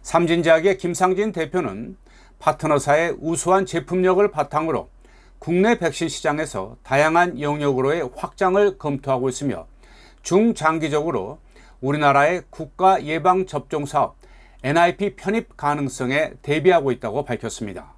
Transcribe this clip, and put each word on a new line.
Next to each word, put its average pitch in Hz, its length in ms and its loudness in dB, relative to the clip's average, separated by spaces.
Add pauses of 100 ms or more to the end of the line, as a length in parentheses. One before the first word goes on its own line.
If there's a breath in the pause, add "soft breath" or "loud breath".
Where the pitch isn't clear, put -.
삼진제약의 170 720 2
김상진 185 560 -2
대표는 151 640 -6 (420 soft breath)
파트너사의 151 800 0
우수한 170 460 0
제품력을 185 680 0
바탕으로 151 600 -4 (480 soft breath)
국내 190 400 2
백신 165 300 -2
시장에서 139 720 -6
다양한 165 600 2
영역으로의 143 720 0
확장을 190 640 0
검토하고 135 500 -2
있으며 123 380 -4 (560 soft breath)
중장기적으로 156 1160 0 (440 soft breath)
우리나라의 147 680 2
국가 165 560 0
예방접종 156 800 -2
사업 143 320 -2 (480 soft breath)
엔아이피 175 520 2
편입 226 420 -4
가능성에 143 840 -2
대비하고 151 500 2
있다고 117 360 -4
밝혔습니다. 110 720 -8